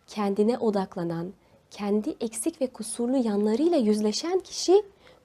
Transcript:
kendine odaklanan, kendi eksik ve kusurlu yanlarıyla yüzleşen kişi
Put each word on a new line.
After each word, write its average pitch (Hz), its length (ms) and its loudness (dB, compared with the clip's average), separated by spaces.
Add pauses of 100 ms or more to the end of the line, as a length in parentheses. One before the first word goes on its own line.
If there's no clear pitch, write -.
kendine 208 500 0
odaklanan, 185 760 -2 (380)
kendi 214 500 -2
eksik 254 400 -6
ve 254 60 0
kusurlu 240 500 -4
yanlarıyla 226 600 2
yüzleşen 214 600 0
kişi 381 440 2 (420)